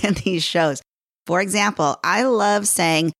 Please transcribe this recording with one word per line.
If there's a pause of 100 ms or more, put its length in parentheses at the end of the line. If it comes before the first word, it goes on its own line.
in (100)
these
shows. (420)
For
example,
I
love
saying